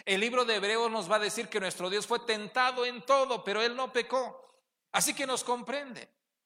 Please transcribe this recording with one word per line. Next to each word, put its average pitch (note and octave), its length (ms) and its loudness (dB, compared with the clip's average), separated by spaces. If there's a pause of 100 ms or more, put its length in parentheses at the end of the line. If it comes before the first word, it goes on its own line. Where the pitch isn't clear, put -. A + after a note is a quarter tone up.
El G3 160 2
libro A#3+ 240 2
de A3+ 80 2
Hebreos A3 360 0
nos G3+ 200 -2
va G#3+ 60 4
a - 20 6
decir G#3 320 -2
que G#3+ 100 0
nuestro F3+ 300 -4
Dios G3+ 160 -2
fue A#3 140 0
tentado A#3+ 640 0
en B3 180 -6
todo, C4 400 2
pero G3+ 160 0
Él A#3+ 160 2
no C4 160 -4
pecó. A#3+ 500 -2 (500)
Así A#3 200 4
que C#4+ 140 -2
nos B3+ 180 -2
comprende. B3 640 -4 (380)